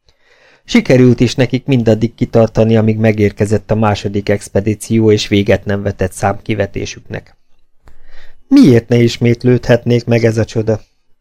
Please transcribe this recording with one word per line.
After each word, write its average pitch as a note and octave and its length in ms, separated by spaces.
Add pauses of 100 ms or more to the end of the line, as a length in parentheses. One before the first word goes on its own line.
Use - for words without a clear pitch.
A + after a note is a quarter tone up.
(640)
Sikerült B2+ 560
is A#2+ 140
nekik B2+ 320
mindaddig A2+ 480
kitartani, A2+ 600
amíg A2 220
megérkezett G#2+ 720
a A2 40
második G#2 540
expedíció, G#2+ 840
és G#2 180
véget G2+ 360
nem G2+ 180
vetett G2 300
számkivetésüknek. - 1200 (1120)
Miért D#3 400
ne A#2+ 80
ismétlődhetnék A#2+ 1080
meg A#2 200
ez A2 140
a A2 60
csoda? G#2+ 360 (400)